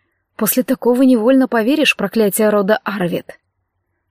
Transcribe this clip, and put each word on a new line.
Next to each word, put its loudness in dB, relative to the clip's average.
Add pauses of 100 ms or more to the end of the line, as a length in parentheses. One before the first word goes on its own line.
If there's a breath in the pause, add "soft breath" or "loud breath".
(360)
После -2
такого -2
невольно 4
поверишь 0
в -10
проклятие 0
рода 0
Арвид. -6 (720)